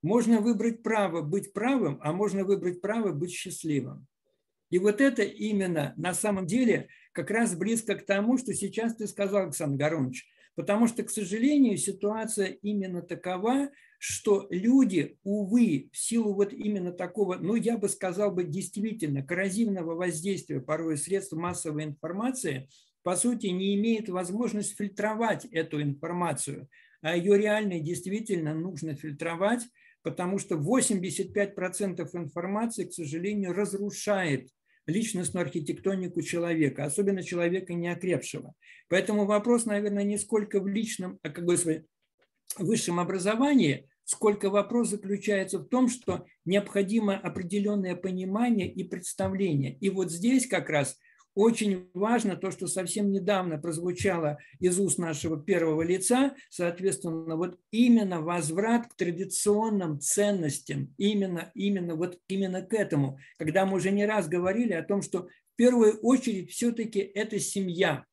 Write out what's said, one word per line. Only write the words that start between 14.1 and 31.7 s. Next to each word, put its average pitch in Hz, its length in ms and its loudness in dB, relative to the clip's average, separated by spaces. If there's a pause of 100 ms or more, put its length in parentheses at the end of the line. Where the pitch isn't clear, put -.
люди, 196 760 4
увы, 196 680 2
в - 60 -10
силу 220 360 0
вот 196 180 2
именно 202 400 -4
такого, 180 440 -2
ну, 202 200 0
я 226 220 0
бы 196 100 -2
сказал 190 440 -2
бы, 180 120 0
действительно 165 800 -4
коррозивного 185 720 -2
воздействия 165 640 -4
порой 156 380 -2
средств 196 360 -4
массовой 165 500 -4
информации, 165 840 -6 (360)
по 180 120 2
сути, 233 320 0
не 190 280 0
имеют 220 320 0
возможность 196 680 -4
фильтровать 208 680 -2
эту 160 360 -2
информацию. 147 840 -4 (340)
А 165 140 0
её 196 200 6
реально 208 440 2
действительно 175 760 -4
нужно 160 420 -6
фильтровать, 170 680 -2 (400)
потому 180 360 -4
что 190 180 -2
восемьдесят 190 800 0
пять 202 220 0
процентов 180 580 -6